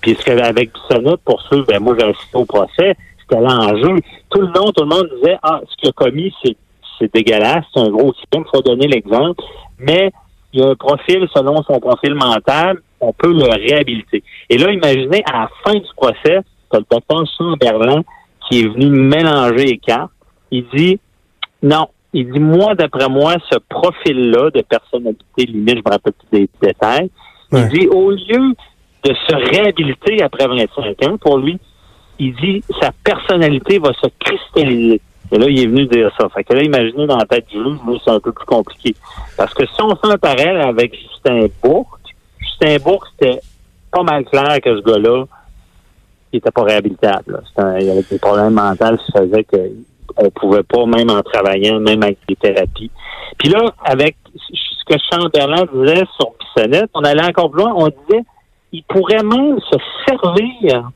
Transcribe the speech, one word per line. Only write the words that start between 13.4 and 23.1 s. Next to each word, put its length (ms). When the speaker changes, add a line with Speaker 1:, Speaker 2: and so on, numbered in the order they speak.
Speaker 1:
réhabiliter. 760
Et 80
là, 120
imaginez, 560
à 60
la 180
fin 100
du 220
procès, 440
t'as 80
le 120
docteur 340
Chamberlain 640
qui 140
est 80
venu 220
mélanger 720
les 140
cartes. 320
Il 240
dit, 260
non, 260
il 180
dit, 80
moi, 360
d'après 340
moi, 260